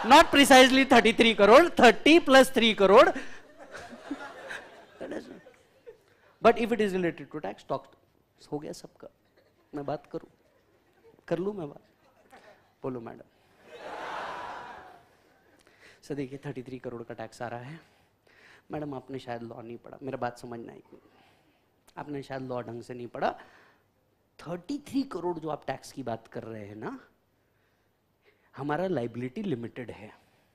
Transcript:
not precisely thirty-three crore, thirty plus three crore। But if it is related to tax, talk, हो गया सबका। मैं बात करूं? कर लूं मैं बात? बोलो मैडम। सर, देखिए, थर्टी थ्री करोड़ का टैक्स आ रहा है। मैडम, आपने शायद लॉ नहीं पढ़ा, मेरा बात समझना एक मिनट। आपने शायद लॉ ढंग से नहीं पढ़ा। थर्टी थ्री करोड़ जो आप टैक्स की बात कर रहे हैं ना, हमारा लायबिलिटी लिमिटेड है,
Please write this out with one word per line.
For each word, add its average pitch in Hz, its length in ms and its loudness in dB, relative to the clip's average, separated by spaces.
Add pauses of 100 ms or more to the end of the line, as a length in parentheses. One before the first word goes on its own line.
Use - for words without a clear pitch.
not 294 180 8
precisely 269 680 6
thirty-three 226 480 4
crore, 254 300 8 (100)
thirty 294 480 6
plus 262 240 6
three 220 280 2
crore। 233 320 8 (3250)
But 226 100 6
if 226 140 -2
it 220 100 -2
is 208 180 0
related 160 380 -4
to 151 100 -12
tax, 208 220 -14
talk, 139 140 -6 (720)
हो 147 60 -6
गया 156 140 -14
सबका। - 360 -20 (680)
मैं 143 120 -12
बात 147 200 -10
करूं? - 220 -14 (1000)
कर 165 100 -4
लूं 196 140 -6
मैं 175 160 -10
बात? - 140 -20 (1000)
बोलो 131 180 -10
मैडम। - 240 -18 (2750)
सर, 151 120 -12
देखिए, 135 320 -10
थर्टी 135 160 -12
थ्री 127 160 -16
करोड़ 120 240 -14
का 117 120 -16
टैक्स 113 280 -16
आ 117 60 -8
रहा 120 120 -12
है। 143 200 -18 (880)
मैडम, 147 240 -10
आपने 131 240 -14
शायद 120 240 -12
लॉ 120 200 -16
नहीं 117 160 -16
पढ़ा, - 240 -20
मेरा 131 140 -10
बात 123 220 -8
समझना 120 340 -16
एक 135 200 -20
मिनट। - 260 -20 (800)
आपने 143 240 -12
शायद 135 200 -12
लॉ 127 200 -8
ढंग 117 200 -14
से 123 120 -16
नहीं 120 140 -14
पढ़ा। - 320 -6 (1000)
थर्टी 180 380 -10
थ्री - 240 -6
करोड़ 175 360 -8
जो 156 100 -10
आप 151 180 -10
टैक्स - 260 -12
की 139 100 -12
बात 117 260 -10
कर - 140 -14
रहे 107 240 -14
हैं 104 100 -16
ना, 220 240 -14 (1600)
हमारा 147 300 -6
लायबिलिटी 127 560 -8
लिमिटेड 117 480 -10
है, 104 280 -20 (360)